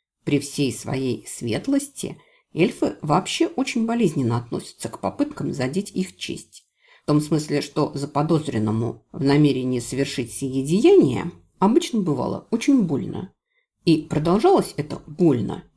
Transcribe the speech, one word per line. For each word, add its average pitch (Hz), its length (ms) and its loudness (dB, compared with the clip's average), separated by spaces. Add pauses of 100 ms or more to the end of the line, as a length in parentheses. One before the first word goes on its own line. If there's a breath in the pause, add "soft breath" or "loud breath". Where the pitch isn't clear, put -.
(240)
При 143 160 2
всей 135 320 -2
своей - 540 -4
светлости 196 880 -4 (380 soft breath)
эльфы 233 480 -2
вообще 170 460 0
очень 247 380 -2
болезненно 151 520 0
относятся - 500 -8
к - 120 -12
попыткам - 520 -4
задеть 147 380 -4
их - 260 -4
честь. - 480 -12 (380 soft breath)
В - 40 -12
том 147 140 4
смысле, 147 400 -2
что - 340 -2
заподозренному 131 1160 -2
в - 100 -6
намерении 131 580 4
совершить 131 520 -4
сие 135 320 -4
деяние 190 680 4 (260)
обычно 226 420 2
бывало 147 500 -2
очень 240 340 4
больно. - 500 -4 (500)
И 156 180 4
продолжалось 190 760 2
это - 300 -8
больно 123 580 0 (120)